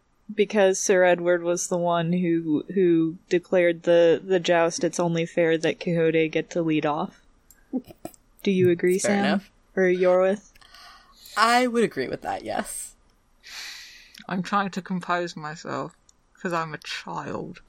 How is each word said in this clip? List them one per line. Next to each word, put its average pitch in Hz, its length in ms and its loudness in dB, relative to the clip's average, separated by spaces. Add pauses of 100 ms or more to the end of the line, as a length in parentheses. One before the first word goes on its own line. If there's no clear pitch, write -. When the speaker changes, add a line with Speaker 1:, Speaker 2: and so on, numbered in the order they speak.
(340)
Speaker 1:
because 196 460 2
Sir 185 260 4
Edward 175 380 2
was 175 240 -2
the 180 100 -2
one 170 340 0
who, 165 640 0
who 170 440 2 (120)
declared 175 540 2
the, 170 380 4
the 190 200 0
joust, 170 420 0
it's 170 160 -2
only 170 260 0
fair 165 340 2
that 160 200 -2
Quixote 160 480 2
get 160 220 -4
to 175 120 -2
lead 156 240 0
off. 156 360 -4 (1200)
Do 202 80 0
you 185 200 4
agree, 180 280 0
Speaker 2:
Fair - 120 0
Speaker 1:
Sam? 202 140 0
Speaker 2:
enough. 196 260 -2 (260)
Speaker 1:
Or 190 60 2
Yorwith? 185 680 2 (880)
Speaker 2:
I 240 300 4
would 233 180 0
agree 127 240 -4
with - 140 -8
that, - 200 -6
yes. - 520 -8 (1300)
Speaker 3:
I'm 185 160 -4
trying 202 280 -2
to 190 100 -10
compose 175 560 -6
myself, 151 580 -10 (460)
'cause 185 100 -6
I'm 160 220 -6
a 147 60 -10
child, - 880 -10